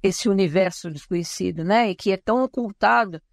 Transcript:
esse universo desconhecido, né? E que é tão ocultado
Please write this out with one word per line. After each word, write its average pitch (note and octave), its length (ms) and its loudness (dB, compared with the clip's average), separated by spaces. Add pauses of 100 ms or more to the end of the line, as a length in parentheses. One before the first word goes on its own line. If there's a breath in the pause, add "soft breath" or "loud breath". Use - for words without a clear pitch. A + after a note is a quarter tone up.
esse G3 260 0
universo F#3 640 0
desconhecido, E3+ 720 -6
né? G#3 280 2
E F3+ 40 -4
que G3 180 -2
é F#3+ 40 2
tão A#3 260 0
ocultado A3+ 800 0 (120)